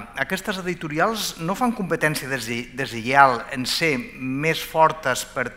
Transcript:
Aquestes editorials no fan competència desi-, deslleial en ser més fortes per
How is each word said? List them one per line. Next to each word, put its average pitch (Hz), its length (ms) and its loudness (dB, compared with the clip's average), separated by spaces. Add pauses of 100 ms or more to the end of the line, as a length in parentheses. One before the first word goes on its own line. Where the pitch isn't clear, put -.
(240)
Aquestes 190 380 -4
editorials 175 720 -2 (100)
no 170 140 0
fan 240 180 0
competència 156 540 -2
desi-, 120 420 -4
deslleial 127 680 4 (100)
en 131 160 -4
ser 160 240 2 (240)
més 139 480 -2
fortes 156 720 2
per 123 220 -2